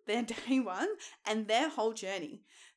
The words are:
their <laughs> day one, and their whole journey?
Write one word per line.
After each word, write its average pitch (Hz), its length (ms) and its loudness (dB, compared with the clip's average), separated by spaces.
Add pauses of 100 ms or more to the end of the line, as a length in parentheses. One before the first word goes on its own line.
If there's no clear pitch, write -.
their 233 160 2
<laughs> - 240 -6
day 262 140 4
one, 214 280 -2 (380)
and 214 200 0
their 240 220 6
whole 226 240 2
journey? 190 500 -6 (340)